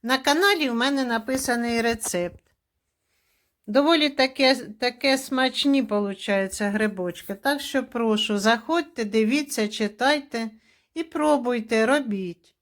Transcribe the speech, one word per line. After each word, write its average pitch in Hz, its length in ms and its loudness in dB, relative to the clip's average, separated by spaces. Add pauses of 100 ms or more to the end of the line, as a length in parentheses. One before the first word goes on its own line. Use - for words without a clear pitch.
На 262 140 0
каналі 311 520 2
в 233 40 -2
мене 269 320 2
написаний 240 760 -2
рецепт. 220 640 -2 (1200)
Доволі 294 420 4
таке, 269 460 2
таке 254 640 -2
смачні 262 640 0
получаються 202 880 -2
грибочки. 196 680 -4
Так 277 260 -2
що 269 220 -4
прошу, 220 540 -2
заходьте, 226 680 0
дивіться, 220 600 0
читайте 226 840 -2 (420)
і 330 100 -6
пробуйте, 247 800 0
робіть. 214 760 -4